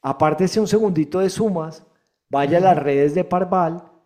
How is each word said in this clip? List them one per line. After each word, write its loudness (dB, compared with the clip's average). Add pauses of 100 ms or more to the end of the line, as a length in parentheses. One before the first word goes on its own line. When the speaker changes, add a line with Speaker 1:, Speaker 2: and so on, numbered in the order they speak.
Speaker 1:
apártese -2
un 0
segundito 0
de 0
sumas, -6 (440)
vaya 0
a 4
las 6
Speaker 2:
Ujú. -2
Speaker 1:
redes 2
de 0
Parval -2 (220)